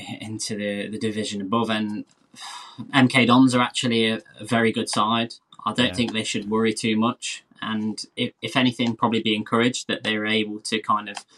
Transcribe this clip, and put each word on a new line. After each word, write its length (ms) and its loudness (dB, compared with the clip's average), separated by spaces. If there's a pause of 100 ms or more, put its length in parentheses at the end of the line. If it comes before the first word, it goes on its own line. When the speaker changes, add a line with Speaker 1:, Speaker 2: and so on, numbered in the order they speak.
(220)
Speaker 1:
into 360 -8
the, 320 -4
the 100 -8
division 440 -4
above, 280 0
and 360 -2 (880)
M 140 8
K 180 6
Dons 280 8
are 60 4
actually 460 0
a, 160 -2 (180)
a 40 -12
very 280 2
good 160 -2
side. 460 0 (320)
I 80 -2
don't 140 4
Speaker 2:
Yeah. 60 -4
Speaker 1:
think 180 0
they 120 -2
should 240 -4
worry 240 2
too 240 0
much, 480 -2 (160)
and 420 -6 (140)
if, 240 -4
if 160 -6
anything, 400 2
probably 240 0
be 140 0
encouraged 540 0
that 140 -4
they 140 -2
were 100 -4
able 340 -2
to 200 -4
kind 300 -2
of, 80 -12 (200)